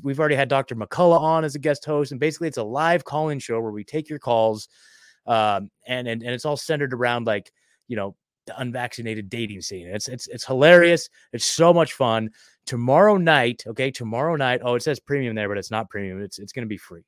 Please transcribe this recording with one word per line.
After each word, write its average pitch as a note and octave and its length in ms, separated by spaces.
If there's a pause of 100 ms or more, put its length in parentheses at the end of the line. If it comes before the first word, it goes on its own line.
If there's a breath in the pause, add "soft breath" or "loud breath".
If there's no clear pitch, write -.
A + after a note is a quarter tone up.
we've C#3 180
already D3+ 140
had C3+ 140
Doctor C3+ 260
McCullough E3 460
on D#3+ 240
as C#3+ 100
a D3 40
guest C#3+ 260
host, D3 260
and B2+ 100
basically D#3 280
it's C#3 100
a A#2 40
live D#3 420
call-in D3+ 340
show A#2 220
where A2+ 120
we G#2 120
take D#3 260
your D3 80
calls, A2+ 500 (580 soft breath)
um, G#2+ 440 (160)
and, B2 220
and, A2+ 140
and A#2+ 100
it's B2 120
all D3 120
centered C#3 360
around, A#2+ 340
like, G#2 260 (340)
you A#2+ 100
know, G2 200 (300)
the - 140
unvaccinated A#2 680
dating G#2 320
scene. F2 260
It's, G2+ 220
it's, B2 180
it's - 180
hilarious. E3+ 680 (220 soft breath)
It's A#2+ 120
so E3 280
much E3 200
fun. A2+ 380 (340 soft breath)
Tomorrow D3+ 540
night, C#3+ 480
okay, C3 240
tomorrow B2 460
night. B2+ 280
Oh, B2 100
it A#2+ 80
says C#3+ 160
premium C3 360
there, G#2 140
but G2+ 100
it's - 120
not G#2+ 200
premium. G2 300
It's, G2 180
it's G2+ 140
gonna A#2+ 140
be G#2 120
free. E2+ 300